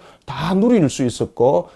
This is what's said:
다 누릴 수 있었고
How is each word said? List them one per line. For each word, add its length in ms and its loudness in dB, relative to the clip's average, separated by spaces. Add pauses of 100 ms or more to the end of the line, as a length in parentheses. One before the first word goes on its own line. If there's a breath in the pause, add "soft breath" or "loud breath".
(260 soft breath)
다 280 -6
누릴 360 2
수 160 -4
있었고 720 0